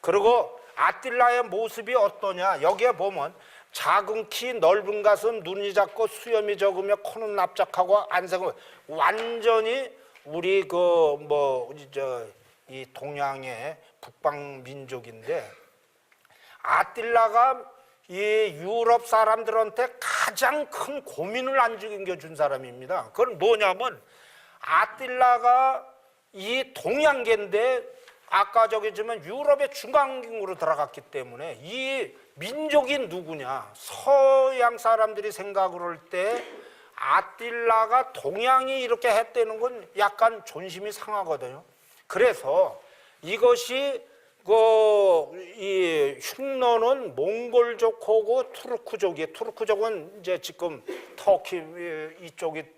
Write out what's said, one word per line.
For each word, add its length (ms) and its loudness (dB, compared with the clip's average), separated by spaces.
그리고 580 2
아틸라의 680 2
모습이 520 -6
어떠냐? 680 0
여기에 320 2
보면 400 -4
작은 580 0
키, 240 -6
넓은 480 2
가슴, 380 2
눈이 340 -8
작고 340 0
수염이 500 -2
적으며 400 0
코는 380 -8
납작하고 600 2
안색은 420 -2
완전히 1000 0
우리 420 0
그 80 -4
뭐, 520 -2
저, 340 -6
이 260 -14
동양의 840 -8
북방 600 -8
민족인데 840 -10
아틸라가 1000 2
이 60 -12
유럽 920 0
사람들한테 920 2
가장 680 -2
큰 340 -8
고민을 560 -4
안겨준 760 -4
사람입니다. 800 -4
그건 240 -2
뭐냐면 640 0
아틸라가 1300 2
이 400 -6
동양계인데 1200 0
아까 380 4
저기 260 -2
지금 300 -8
유럽의 480 0
중앙으로 840 -2
들어갔기 460 -2
때문에 600 -12
이 520 -6
민족이 640 0
누구냐? 760 -8
서양 1040 4
사람들이 540 0
생각을 500 -4
할 160 -6
때 340 -2
아틸라가 1160 0
동양이 680 0
이렇게 280 0
했다는 500 0
건 280 -6
약간 480 2
존심이 460 -12
상하거든요. 720 -6
그래서 720 2
이것이 800 2
그, 80 0
이 600 0
흉노는 960 0
몽골족하고 1400 0
투르크족이에요. 800 -6
투르크족은 840 -4
이제 200 -4
지금 440 -10
터키 440 0
이쪽이 420 -8